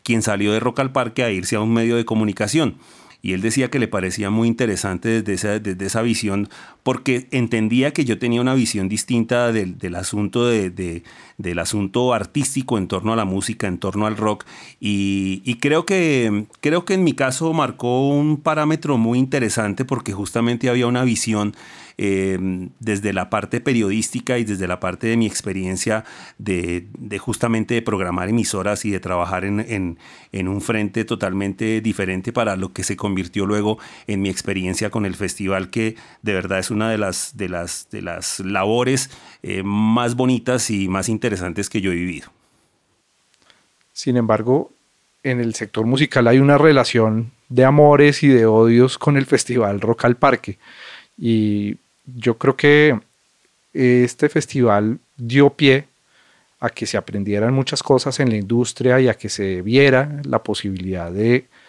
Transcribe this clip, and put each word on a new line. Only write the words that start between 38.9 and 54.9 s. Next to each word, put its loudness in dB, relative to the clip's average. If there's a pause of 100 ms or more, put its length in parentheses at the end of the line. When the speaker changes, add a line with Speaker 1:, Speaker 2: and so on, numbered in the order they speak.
Speaker 1:
eh, -6
más 2
bonitas 0
y -2
más -2
interesantes -4
que -2
yo -2
he -2
vivido. -6 (1600)
Speaker 2:
Sin 0
embargo, 2 (520)
en -2
el -2
sector -4
musical 4
hay 8
una 6
relación 4 (160)
de 4
amores 8
y 6
de 8
odios 6
con 2
el 2
Festival 0
Rock 0
al 4
Parque. 0 (580)
Y 0 (380)
yo -2
creo 2
que 6 (720)
este 4
festival 2 (160)